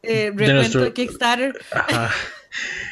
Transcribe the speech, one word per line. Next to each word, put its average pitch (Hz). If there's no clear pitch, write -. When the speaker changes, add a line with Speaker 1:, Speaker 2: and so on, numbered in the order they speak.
Speaker 1:
eh, 214
Speaker 2:
de -
Speaker 1:
recuento 202
Speaker 2:
nuestro, 139
Speaker 1:
de 233
Kickstarter. 247
Speaker 2:
ajá. -